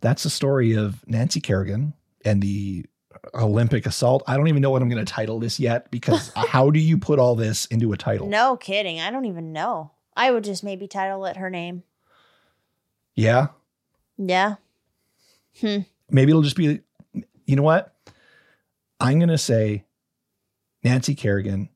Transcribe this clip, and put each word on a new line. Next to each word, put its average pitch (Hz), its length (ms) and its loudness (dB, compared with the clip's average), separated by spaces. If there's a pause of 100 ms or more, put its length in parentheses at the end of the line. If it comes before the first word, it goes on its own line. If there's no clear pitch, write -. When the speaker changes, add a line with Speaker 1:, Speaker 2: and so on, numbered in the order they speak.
Speaker 1:
that's 120 220 0
the 160 60 -2
story 135 440 2
of 107 340 -2
Nancy 113 340 -2
Kerrigan 101 520 -2 (320)
and 104 160 2
the 98 440 -4 (500)
Olympic 113 500 2
assault. 127 420 2
I 127 100 0
don't 147 100 2
even 147 140 2
know 135 100 2
what 131 100 2
I'm 123 80 0
gonna 113 160 -2
title 110 340 -6
this 113 200 -6
yet 120 320 -2
because - 420 -2
Speaker 2:
<laughs> - 20 -10
Speaker 1:
how 135 360 4
do 151 80 4
you 160 180 4
put 151 220 0
all 123 160 4
this 110 320 -2
into 110 260 0
a 95 40 -4
title? - 300 -4
Speaker 2:
No 220 300 2
kidding. 196 420 -4
I 180 120 -4
don't 262 140 -6
even 165 280 -8
know. 160 380 -6 (240)
I 254 160 2
would 233 120 0
just 202 200 -8
maybe 196 240 -10
title 190 380 -6
it 185 120 -8
her 185 120 -8
name. 175 340 -10 (1300)
Speaker 1:
Yeah? 117 320 4 (680)
Speaker 2:
Yeah. 190 380 0 (1040)
Hmm. 208 160 0 (320)
Speaker 1:
Maybe 135 220 4
it'll 160 100 6
just 143 160 0
be, 151 240 0 (640)
you 139 100 2
know 139 80 2
what? 165 320 2 (1040)
I'm 131 200 2
gonna 170 180 2
say 110 480 0 (1000)
Nancy 127 320 2
Kerrigan 98 600 -4